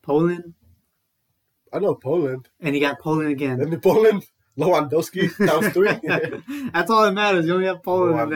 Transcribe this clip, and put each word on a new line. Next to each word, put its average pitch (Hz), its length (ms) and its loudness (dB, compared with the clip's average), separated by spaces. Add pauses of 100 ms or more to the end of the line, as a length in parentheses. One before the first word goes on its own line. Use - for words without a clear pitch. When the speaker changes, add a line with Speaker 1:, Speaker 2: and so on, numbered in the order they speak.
Speaker 1:
Poland. 170 520 0 (1160)
Speaker 2:
I 147 80 -4
know 185 160 0
Poland. 131 520 -4 (120)
Speaker 1:
And 143 140 -4
you 143 60 0
got 143 200 -2
Poland 156 300 -2
again. 135 300 -4
Speaker 2:
And 156 140 -2
in 143 60 -8
Poland, 208 460 4 (300)
Lewandowski 160 720 0 (160)
counts 175 240 2
Speaker 1:
<laughs> - 60 -4
Speaker 2:
three. 208 960 -2
Speaker 1:
That's 233 180 -2
all 214 120 6
that 202 100 4
matters. 196 340 0
You 175 80 0
only 185 120 0
have 180 160 -4
Poland 180 380 0
in 151 160 -2